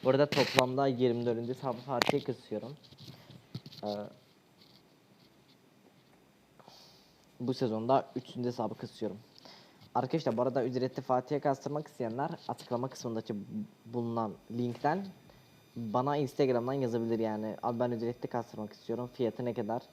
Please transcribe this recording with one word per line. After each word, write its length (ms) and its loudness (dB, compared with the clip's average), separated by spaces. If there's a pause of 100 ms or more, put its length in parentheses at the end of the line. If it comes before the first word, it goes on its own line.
Bu 60 6
arada 200 6
toplamda 560 4
yirmi 400 4
dördüncü 280 0
hesabı 220 -4
Fatih'e 480 0
kısıyorum. 520 -6 (1080)
Ee, 40 -2 (3500)
bu 140 2
sezonda 640 2
üçüncü 320 -4
hesabı 260 -2
kısıyorum. 440 -6 (760)
Arkadaşlar 420 0
bu 60 2
arada 220 2
ücretli 380 -2
Fatih'e 380 0
kastırmak 480 0
isteyenler 420 -2 (180)
açıklama 400 -2
kısmındaki 460 -4 (520)
bulunan 460 -2 (180)
linkten 560 0 (680)
bana 400 2
Instagram'dan 560 2
yazabilir 460 2
yani. 440 0
"Abi 180 0
ben 100 2
ücretli 380 -2
kastırmak 440 -6
istiyorum. 400 -6
Fiyatı 320 0
ne 100 -2
kadar?" 280 -2 (100)